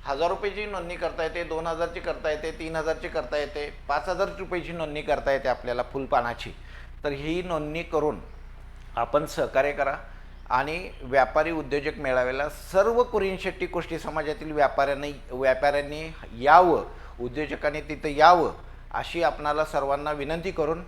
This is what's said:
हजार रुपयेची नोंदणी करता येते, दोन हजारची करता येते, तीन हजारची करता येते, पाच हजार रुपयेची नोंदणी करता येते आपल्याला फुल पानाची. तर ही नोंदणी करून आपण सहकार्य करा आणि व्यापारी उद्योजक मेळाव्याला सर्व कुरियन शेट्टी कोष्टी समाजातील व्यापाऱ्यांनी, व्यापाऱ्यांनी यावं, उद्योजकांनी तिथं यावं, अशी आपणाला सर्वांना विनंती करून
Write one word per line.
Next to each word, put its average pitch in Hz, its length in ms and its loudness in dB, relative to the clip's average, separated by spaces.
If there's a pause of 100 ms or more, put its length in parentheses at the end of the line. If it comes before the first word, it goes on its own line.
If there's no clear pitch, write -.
हजार 139 240 0
रुपयेची 202 360 -4
नोंदणी 180 300 -6
करता 170 280 -2
येते, 160 200 -4
दोन 160 240 -4
हजारची 165 320 -2
करता 156 320 -4
येते, 156 200 -4
तीन 160 240 -6
हजारची 160 320 -2
करता 151 300 -4
येते, 147 400 -6 (100)
पाच 147 220 0
हजार 185 200 0 (100)
रुपयेची 170 320 -6
नोंदणी 151 300 -4
करता 139 300 0
येते 135 160 2
आपल्याला 123 360 0
फुल 135 220 -4
पानाची. 120 460 0 (520)
तर 151 60 0
ही 151 320 -4
नोंदणी 160 420 -4
करून 147 360 0 (760)
आपण 143 300 2
सहकार्य 143 460 0
करा 143 240 0 (540)
आणि 151 400 0 (120)
व्यापारी 135 500 4
उद्योजक 143 460 -2
मेळाव्याला 131 520 0
सर्व 226 540 2
कुरियन 196 340 0
शेट्टी 180 280 -4
कोष्टी 165 340 -4
समाजातील 156 520 -4
व्यापाऱ्यांनी, 143 640 2 (180)
व्यापाऱ्यांनी 143 840 2 (240)
यावं, 147 460 10 (360)
उद्योजकांनी 147 600 -4
तिथं 147 260 -6
यावं, 151 440 8 (400)
अशी - 320 -4
आपणाला 151 420 0
सर्वांना 143 460 -2
विनंती 156 400 -4
करून 165 360 -2